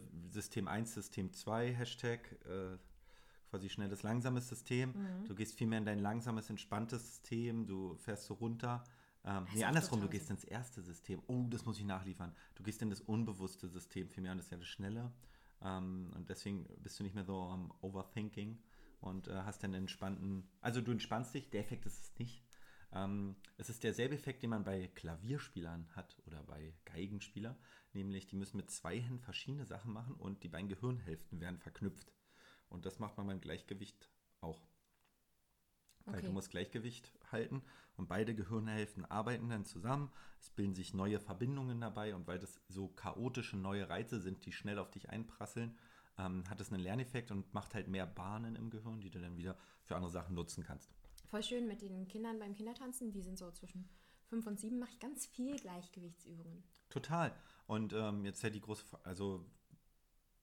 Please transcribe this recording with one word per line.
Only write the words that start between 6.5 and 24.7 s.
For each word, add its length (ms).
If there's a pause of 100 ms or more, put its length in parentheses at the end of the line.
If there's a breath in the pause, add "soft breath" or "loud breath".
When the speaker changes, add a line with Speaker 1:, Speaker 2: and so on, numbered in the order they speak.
Speaker 1:
System, 600
du 300
fährst 280
so 100
runter. 480 (400 loud breath)
Ähm, 220
Speaker 2:
Das 80
Speaker 1:
nee, 80
Speaker 2:
ist 40
Speaker 1:
andersrum, 340
du 60
Speaker 2:
total 120
Speaker 1:
gehst 100
Speaker 2:
Sinn. 100
Speaker 1:
ins 80
erste 360
System. 460
Oh, 220
das 160
muss 140
ich 60
nachliefern. 500 (200 loud breath)
Du 80
gehst 180
in 80
das 120
unbewusste 680
System 420
viel 140
mehr 80
und 60
das 80
ist 60
ja 60
das 100
Schnelle. 440 (500 loud breath)
Ähm, 540
und 140
deswegen 360 (160)
bist 180
du 40
nicht 120
mehr 100
so 160
am 400
Overthinking 800 (400 loud breath)
und, 260
äh, 60 (100)
hast 200
dann 100
entspannten, 760 (140)
also 200
du 100
entspannst 420
dich, 160
der 120
Effekt 260
ist 160
es 160
nicht. 240 (480 loud breath)
Ähm, 440 (220)
es 120
ist 140
derselbe 320
Effekt, 260
den 100
man 120
bei 260